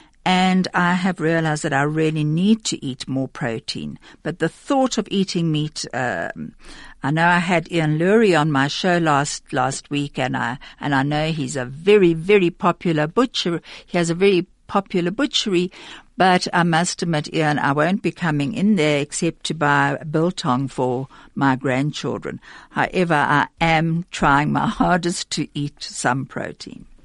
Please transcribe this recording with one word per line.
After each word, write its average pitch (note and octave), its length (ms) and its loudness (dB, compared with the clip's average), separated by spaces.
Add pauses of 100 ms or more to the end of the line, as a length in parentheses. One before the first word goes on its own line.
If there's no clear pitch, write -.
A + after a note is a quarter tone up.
(240)
and F#3 480 2
I F3+ 220 0
have F3+ 260 -2
realized D#3+ 440 0
that D3+ 80 -2
I C#3 100 0
really D#3 420 0
need F#3 420 2
to - 180 -6
eat B2+ 240 -8
more C3 200 -2
protein. A2 680 -8 (240)
But E3 160 -6
the D#3+ 100 0
thought C4 480 0
of - 140 -4
eating F3+ 420 0
meat, D3+ 400 -4
um, F#2+ 600 -6 (480)
I C3+ 80 -2
know D#3+ 160 2
I F3 140 4
had E3+ 320 -2
Ian D#3 260 0
Lurie G3 400 4
on D3+ 140 2
my C#3 160 2
show F3 300 0
last, D3 540 0
last C3+ 380 -2
week, C#3+ 280 -4
and C3 180 -2
I, B2 220 -4 (200)
and C#3+ 160 -4
I C3+ 80 2
know D3+ 300 0
he's D3+ 240 -6
a B2+ 80 -4
very, E3+ 500 4
very F3 360 4
popular E3 560 0
butcher. F3 540 0 (240)
He - 140 -4
has E3+ 120 0
a E3+ 40 2
very F#3 320 4 (220)
popular F#3+ 420 0
butchery, F#3+ 640 -2 (440)
but F3+ 360 4
I F3 100 2
must E3+ 400 0
admit, D#3+ 320 -2
Ian, D3+ 240 0
I C#3 140 0
won't E3 300 2
be E3 100 0
coming D3 420 -2
in G3+ 220 2
there D3 240 2
except - 460 -4
to D#3 80 -4
buy C#3+ 440 2 (100)
biltong D3+ 600 0
for B2+ 400 -2 (260)
my C3+ 220 2
grandchildren. C3 840 -4 (300)
However, E3+ 440 0
I C#3+ 340 2 (120)
am E3 520 2
trying D3 400 2
my C#3 140 0
<laughs> A3+ 120 -4
hardest F3 520 0
to - 220 -4
eat C#3+ 300 -8
some C3 440 -4
protein. - 600 -14 (180)